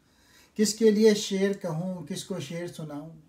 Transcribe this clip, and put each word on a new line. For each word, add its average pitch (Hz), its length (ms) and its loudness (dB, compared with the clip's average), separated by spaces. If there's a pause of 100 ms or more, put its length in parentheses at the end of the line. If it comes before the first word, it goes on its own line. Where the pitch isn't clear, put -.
(560)
किसके 214 340 4
लिए 214 240 6
शेर 196 380 0
कहूँ, 180 540 -6
किसको 180 340 -8
शेर 170 280 -10
सुनाऊँ?" 156 600 -12